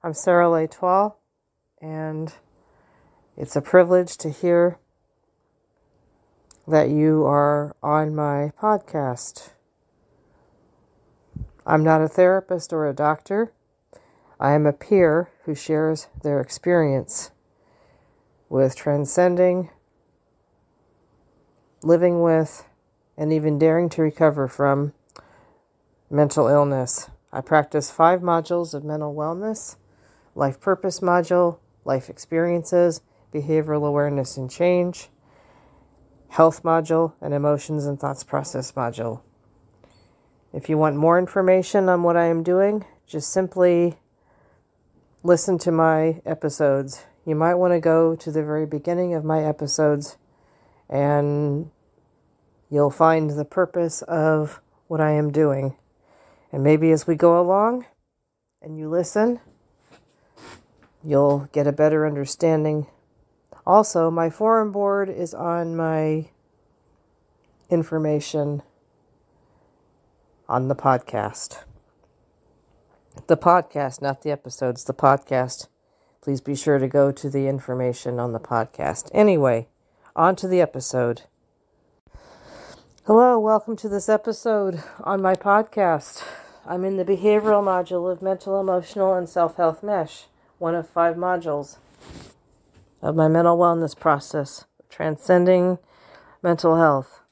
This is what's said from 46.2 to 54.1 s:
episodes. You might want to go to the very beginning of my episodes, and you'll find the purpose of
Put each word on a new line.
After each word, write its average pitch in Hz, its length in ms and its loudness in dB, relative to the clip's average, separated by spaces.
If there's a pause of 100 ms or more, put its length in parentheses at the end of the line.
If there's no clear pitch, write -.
episodes. 143 840 -2 (180)
You 160 100 -2
might 165 200 2
want 180 180 2
to 170 80 2
go 165 340 4
to 160 160 -10
the 151 140 -2
very 151 220 -4
beginning 175 480 -4
of 156 100 -4
my 156 180 0
episodes, 147 760 -2 (720)
and 147 840 -2 (1000)
you'll 147 200 2
find 160 400 2
the 147 140 -6
purpose 175 580 -4
of 156 580 -2 (260)